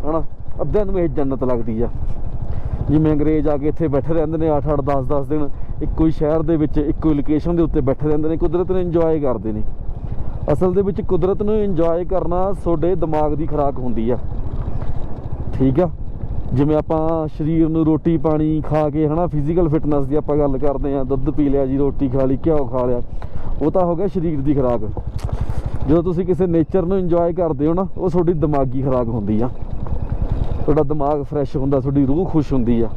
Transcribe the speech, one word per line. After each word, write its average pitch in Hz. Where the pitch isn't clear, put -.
ਹਨਾ? 156
ਅੱਧਿਆਂ 180
ਨੂੰ 202
ਇਹ 170
ਜੰਨਤ 135
ਲੱਗਦੀ 117
ਆ। 120
ਜਿਵੇਂ 151
ਅੰਗਰੇਜ਼ 151
ਆ 147
ਕੇ 143
ਇੱਥੇ 156
ਬੈਠੇ 143
ਰਹਿੰਦੇ 160
ਨੇ 160
ਅੱਠ 139
ਅੱਠ, 147
ਦਸ 139
ਦਸ 139
ਦਿਨ 147
ਇੱਕੋ 156
ਹੀ 160
ਸ਼ਹਿਰ 156
ਦੇ 165
ਵਿੱਚ, 147
ਇੱਕੋ 156
ਹੀ 151
ਲੋਕੇਸ਼ਨ 147
ਦੇ 170
ਉੱਤੇ 151
ਬੈਠੇ 135
ਰਹਿੰਦੇ 151
ਨੇ, 160
ਕੁਦਰਤ 170
ਨੂੰ 185
ਇੰਜੋਏ 165
ਕਰਦੇ 113
ਨੇ। 107
ਅਸਲ 180
ਦੇ 196
ਵਿੱਚ 196
ਕੁਦਰਤ 185
ਨੂੰ 214
ਇੰਜੋਏ 180
ਕਰਨਾ 180
ਤੁਹਾਡੇ 170
ਦਿਮਾਗ 156
ਦੀ 151
ਖੁਰਾਕ 143
ਹੁੰਦੀ 113
ਆ, 123
ਠੀਕ 131
ਆ? 175
ਜਿਵੇਂ 147
ਆਪਾਂ 156
ਸਰੀਰ 160
ਨੂੰ 160
ਰੋਟੀ 156
ਪਾਣੀ 156
ਖਾ 151
ਕੇ, 151
ਹਨਾ, 165
ਫਿਜ਼ੀਕਲ 151
ਫਿਟਨੈਸ 143
ਦੀ 135
ਆਪਾਂ 147
ਗੱਲ 139
ਕਰਦੇ 139
ਹਾਂ, 135
ਦੁੱਧ 131
ਪੀ 143
ਲਿਆ 139
ਜੀ, 131
ਰੋਟੀ 139
ਖਾ 135
ਲਈ, 131
ਘਿਓ 120
ਖਾ 123
ਲਿਆ, 123
ਉਹ 151
ਤਾਂ 185
ਹੋ 170
ਗਿਆ 190
ਸਰੀਰ 160
ਦੀ 139
ਖੁਰਾਕ। 123
ਜਦੋਂ 165
ਤੁਸੀਂ 160
ਕਿਸੇ 180
ਨੇਚਰ 170
ਨੂੰ 190
ਇੰਜੋਏ 170
ਕਰਦੇ 156
ਹੋ 165
ਨਾ, 185
ਉਹ 180
ਤੁਹਾਡੀ 175
ਦਿਮਾਗੀ 139
ਖੁਰਾਕ 127
ਹੁੰਦੀ 110
ਆ, 123
ਤੁਹਾਡਾ 151
ਦਿਮਾਗ 147
ਫਰੈਸ਼ 143
ਹੁੰਦਾ, 139
ਤੁਹਾਡੀ 139
ਰੂਹ 151
ਖੁਸ਼ 143
ਹੁੰਦੀ 117
ਆ। 113